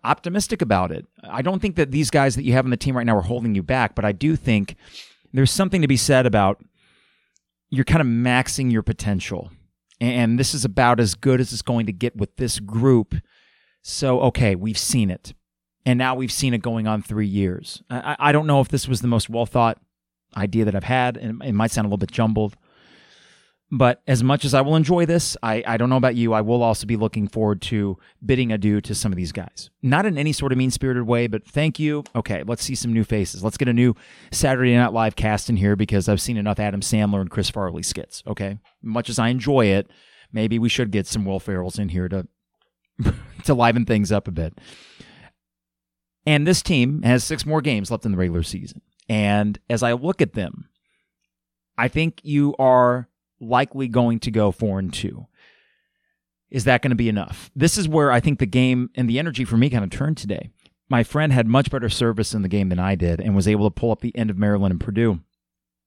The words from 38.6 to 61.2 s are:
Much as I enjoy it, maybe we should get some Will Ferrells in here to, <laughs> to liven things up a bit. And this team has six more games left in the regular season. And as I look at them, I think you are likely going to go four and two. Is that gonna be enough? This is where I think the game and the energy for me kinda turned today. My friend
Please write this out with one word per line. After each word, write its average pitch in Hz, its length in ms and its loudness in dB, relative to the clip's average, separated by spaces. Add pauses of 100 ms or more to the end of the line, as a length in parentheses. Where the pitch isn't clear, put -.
Much 113 300 -6
as 117 80 -4
I 117 120 2
enjoy 127 360 2
it, 98 240 2 (420)
maybe 110 280 0
we 117 80 2
should 110 240 -2
get 98 160 -2
some 107 160 -4
Will 95 160 -4
Ferrells 92 400 -6
in 98 80 -2
here 90 200 -4
to, 92 200 -6 (760)
<laughs> - 420 -4
to 147 100 2
liven 117 320 4
things 104 260 2
up 101 160 0
a - 20 -8
bit. 80 260 -6 (1700)
And 151 220 2
this 185 160 2
team 143 400 0
has 123 220 4
six 156 200 -6
more 151 160 -2
games 117 300 -2
left 113 160 -6
in 104 60 0
the 92 60 0
regular 87 260 0
season. - 380 -10 (260)
And 104 500 0 (100)
as 117 140 -2
I 120 120 0
look 147 280 -2
at - 120 0
them, - 340 -8 (1080)
I 120 120 0
think 160 340 -2
you 143 340 0
are 127 520 4 (320)
likely 131 480 -2
going 117 320 2
to 123 100 -6
go 107 200 2
four 95 280 -4
and 95 160 -6
two. - 320 -10 (1200)
Is 127 140 -6
that 123 160 4
gonna 127 140 0
be 117 160 0
enough? - 440 -6
This 151 220 2
is 190 100 0
where 151 240 4
I 123 100 4
think 139 180 0
the 127 80 0
game 127 480 2
and 123 160 0
the 123 80 0
energy 135 260 -4
for 113 140 0
me 131 100 6
kinda 110 200 0
turned 147 280 -4
today. - 340 -8 (380)
My 120 140 2
friend 151 280 0